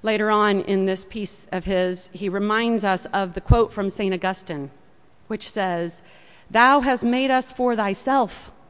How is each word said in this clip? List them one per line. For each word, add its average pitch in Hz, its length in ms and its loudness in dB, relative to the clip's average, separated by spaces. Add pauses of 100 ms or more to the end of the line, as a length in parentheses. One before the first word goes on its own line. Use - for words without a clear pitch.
Later 214 260 0
on 208 320 4
in 190 240 0
this 190 180 -2
piece - 480 -10
of 185 140 -6
his, 185 480 -2
he 190 160 -6
reminds 214 540 0
us 190 240 0
of 190 260 -4
the 185 80 -8
quote 233 320 4
from 202 160 -2
Saint 190 240 -2
Augustine, 165 560 -6 (580)
which 220 220 -8
says, 170 540 -4 (480)
"Thou 254 300 6
hast 254 220 0
made 254 280 2
us 254 200 0
for 247 240 0
thyself 214 760 -2 (180)